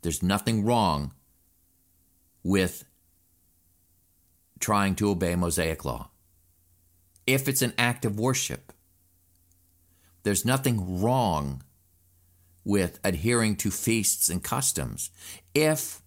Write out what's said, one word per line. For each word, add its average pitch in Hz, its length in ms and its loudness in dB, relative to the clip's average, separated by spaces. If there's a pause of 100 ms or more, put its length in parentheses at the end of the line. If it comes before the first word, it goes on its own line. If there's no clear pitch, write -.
There's 82 220 -4
nothing 104 420 2
wrong 87 480 2 (1300)
with 92 440 0 (1700)
trying 98 360 2
to 101 160 2
obey 87 240 0
Mosaic 85 500 0
law 60 240 -6 (1200)
if 131 200 2
it's 131 140 0
an 123 160 -2
act 120 280 0
of 104 140 -2
worship. - 540 -2 (1500)
There's 101 200 0
nothing 117 560 0
wrong 90 640 0 (1040)
with 98 380 0
adhering 107 540 2
to - 120 -2
feasts - 600 0
and 87 140 -2
customs 78 680 -4 (420)
if 156 540 0